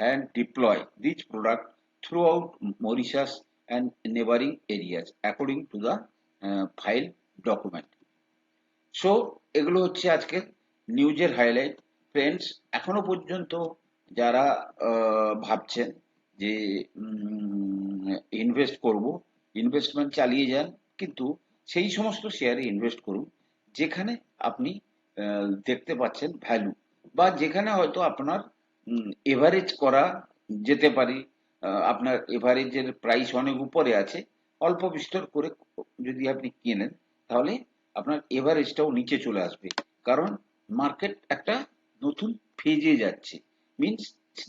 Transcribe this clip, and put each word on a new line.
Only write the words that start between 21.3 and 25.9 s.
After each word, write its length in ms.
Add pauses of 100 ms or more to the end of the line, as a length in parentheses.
সেই 240
সমস্ত 360
শেয়ারে 380
ইনভেস্ট 360
করুন 300 (440)
যেখানে 420 (220)
আপনি, 420 (360)
আহ, 300 (220)
দেখতে 260